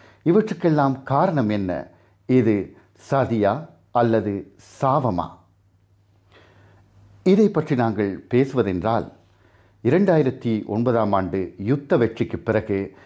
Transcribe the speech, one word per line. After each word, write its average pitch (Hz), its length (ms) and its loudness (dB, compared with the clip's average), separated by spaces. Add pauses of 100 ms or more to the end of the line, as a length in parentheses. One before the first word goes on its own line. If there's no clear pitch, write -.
(240)
இவற்றுக்கெல்லாம் 160 800 0
காரணம் 143 460 0
என்ன? 95 380 -4 (400)
இது 110 500 2 (340)
சதியா 117 560 0 (240)
அல்லது 110 640 0 (280)
சாவமா? 123 460 -2 (1900)
இதை 202 280 4
பற்றி 156 240 -2
நாங்கள் 107 600 -2
பேசுவதென்றால், 113 760 0 (720)
இரண்டாயிரத்தி 131 800 0
ஒன்பதாம் 113 480 0
ஆண்டு 95 460 -4
யுத்த 139 380 -2
வெற்றிக்கு 113 420 -2
பிறகு 104 540 -2 (140)